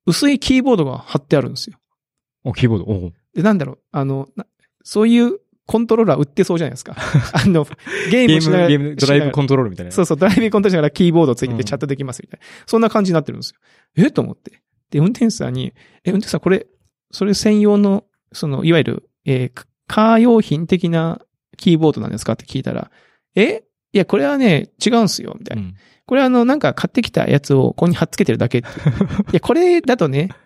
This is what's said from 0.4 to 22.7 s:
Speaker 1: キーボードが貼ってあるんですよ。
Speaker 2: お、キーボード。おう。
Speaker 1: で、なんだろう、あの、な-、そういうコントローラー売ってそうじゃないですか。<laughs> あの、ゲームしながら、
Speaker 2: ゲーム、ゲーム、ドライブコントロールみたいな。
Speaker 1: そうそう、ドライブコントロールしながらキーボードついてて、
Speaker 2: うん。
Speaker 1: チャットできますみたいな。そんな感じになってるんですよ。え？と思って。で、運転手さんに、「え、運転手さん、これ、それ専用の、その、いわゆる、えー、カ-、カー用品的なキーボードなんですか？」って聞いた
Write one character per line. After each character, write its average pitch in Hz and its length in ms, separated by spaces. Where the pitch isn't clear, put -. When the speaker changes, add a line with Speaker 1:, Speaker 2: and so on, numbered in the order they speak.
Speaker 1:
キ 262 200
ー - 20
ボ 254 120
ー - 40
ド 151 80
が 127 120
貼 - 200
っ - 60
て 160 120
あ 139 60
る 123 60
ん 123 40
で 131 60
す - 100
よ。 - 80
Speaker 2:
お、 - 120
キ 127 120
ー 117 40
ボ 110 60
ー - 20
ド。 82 80
お 90 220
う。 82 40
Speaker 1:
で、 160 80
な 214 100
ん 196 60
だ 139 80
ろ 135 80
う、 - 40
あ 143 120
の、 135 300
な-、 - 120
そ - 200
う 226 60
い 240 120
う 240 180
コ 220 120
ン 233 80
ト 226 100
ロ 226 80
ー - 20
ラ 139 100
ー - 40
売 147 40
っ - 20
て - 180
そ 180 100
う 165 40
じ 165 60
ゃ - 20
な - 40
い - 20
で 147 60
す - 60
か。 - 140
<laughs> - 340
あ 170 140
の、 160 200
ゲ 247 140
ー 160 100
ム 160 60
し 160 100
な 180 60
が 180 60
ら、 170 60
Speaker 2:
ゲ 147 80
ー - 20
ム、 143 60
ゲ 147 60
ー 147 40
ム、 - 20
ド 131 100
ラ 143 100
イ 147 40
ブ 143 100
コ 143 120
ン 135 40
ト 135 100
ロ 131 60
ー - 40
ル 101 40
み 87 60
た 90 80
い - 20
な。 87 60
Speaker 1:
そ 190 100
う - 20
そ 160 100
う、 - 20
ド 185 100
ラ 208 60
イ 180 40
ブ 220 140
コ 214 80
ン 202 40
ト - 0
ロ - 0
ー - 20
ル 196 60
し - 40
な - 40
が 147 100
ら - 20
キ 175 180
ー 165 40
ボ 165 120
ー - 20
ド 120 80
つ 120 100
い 120 40
て 117 60
て、 113 60
Speaker 2:
う - 20
ん。 - 20
Speaker 1:
チ - 80
ャ 139 40
ッ 139 40
ト 156 60
で 139 100
き 139 80
ま 127 80
す - 100
み - 60
た - 80
い - 40
な。 - 60
そ 226 120
ん 226 40
な 220 80
感 202 140
じ 185 80
に - 20
な 156 60
っ 143 40
て - 60
る 117 80
ん - 20
で 120 60
す - 40
よ。 - 560
え？ 302 40
と - 120
思 - 100
っ - 40
て。 - 240
で、 - 80
運 156 80
転 233 200
手 220 40
さ - 200
ん - 20
に、 127 200
「え、 220 60
運 214 60
転 208 60
手 - 80
さ 156 80
ん、 - 20
こ - 80
れ、 185 180
そ - 120
れ 202 100
専 214 260
用 208 180
の、 202 260
そ - 160
の、 135 160
い 165 80
わ 170 60
ゆ 139 60
る、 - 260
え 127 220
ー、 - 80
カ-、 - 120
カ 220 280
ー 226 40
用 226 220
品 160 260
的 175 240
な 165 300
キ 170 200
ー - 20
ボ 156 120
ー - 20
ド - 80
な - 80
ん - 20
で 107 80
す - 80
か？」 110 80
っ - 20
て - 80
聞 - 140
い 131 40
た - 100